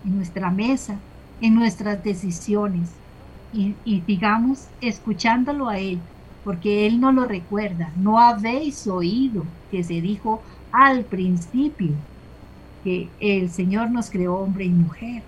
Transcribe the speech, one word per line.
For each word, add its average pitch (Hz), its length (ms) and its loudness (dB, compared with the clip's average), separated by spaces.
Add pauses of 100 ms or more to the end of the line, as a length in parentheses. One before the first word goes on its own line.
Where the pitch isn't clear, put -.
en 196 120 0
nuestra 185 340 -4
mesa, 220 460 0 (440)
en 220 140 6
nuestras 208 500 0
decisiones, 190 880 -2 (640)
y, 202 200 0 (100)
y 202 220 0
sigamos 220 640 0 (120)
escuchándolo 247 880 -2
a 202 80 -2
Él, 190 220 -4 (440)
porque 202 440 0
Él 233 160 2
nos 269 100 6
lo 254 140 4
recuerda. 185 720 -4
"No 208 220 4
habéis 240 680 4
oído 196 560 0 (280)
que 180 140 -2
se 170 160 -4
dijo 214 400 -2 (320)
al 262 320 6
principio 185 880 -2 (880)
que 180 280 -4 (100)
el 190 300 2
Señor 202 400 0
nos 240 180 -2
creó 180 280 0
hombre 196 280 -2
y 180 60 0
mujer". 190 580 0